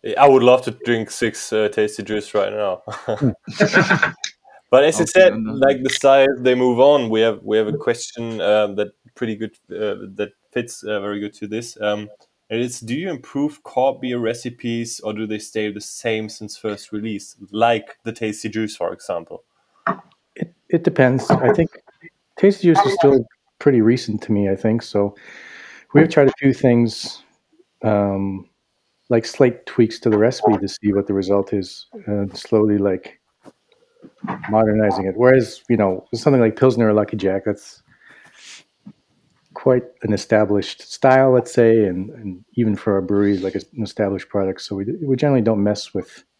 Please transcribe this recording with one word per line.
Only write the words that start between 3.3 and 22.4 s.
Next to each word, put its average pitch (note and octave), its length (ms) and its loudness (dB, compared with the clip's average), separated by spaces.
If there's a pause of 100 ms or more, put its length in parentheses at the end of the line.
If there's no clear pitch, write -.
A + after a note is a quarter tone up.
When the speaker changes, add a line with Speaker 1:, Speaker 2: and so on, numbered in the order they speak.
Speaker 1:
But C3 140 6
as D#3+ 140 2
you E3 60 0
Speaker 3:
Okay, - 80 -4
Speaker 1:
said, F#3 220 6
Speaker 3:
I'm A2+ 100 -6
done. A2+ 160 -6
Speaker 1:
like, C3+ 240 2
the C3+ 60 -2
styles, C3+ 380 4 (120)
they B2+ 160 2
move B2 240 2
on. C#3 280 6
We A2 120 0
have, A2+ 240 0
we G#2+ 120 0
have A2 120 2
a - 80 -4
question, A#2 640 -6
um, G#2 340 2
that G#2 140 -4 (260)
pretty A2 220 -6
good, G#2+ 160 -10 (180)
uh, G2 460 -8
that G#2 160 -6 (200)
fits, A#2+ 300 -8
uh, G#2+ 180 -6
very G2+ 200 -8
good G#2 140 -10
to G#2+ 120 -14
this. A2 340 -10
Um, G#2 280 -4 (420)
and A2+ 100 -4
it's, A#2+ 200 -6
do A#2 160 -8
you F#3 120 -6
improve D3 540 -6
core C3 380 -2
beer B2 180 -6
recipes A#2 840 -6
or G#2+ 120 -8
do G#2+ 160 -8
they G#2+ 100 -6
stay G#2+ 320 -6
the G2+ 100 -12
same A2 480 -6
since G#2+ 280 -16
first G#2 340 -10
release, G#2+ 460 -10 (160)
like A2+ 500 0
the A2+ 100 -8
Tasty A2 360 -8
Juice, G#2+ 280 -6
for F2 160 -6
example? E2+ 520 -10 (920)
Speaker 2:
It, - 180 -10 (160)
it E3+ 140 0
depends. B2+ 480 2
I D#3 220 4
think E3 180 0 (680)
Tasty G3 280 2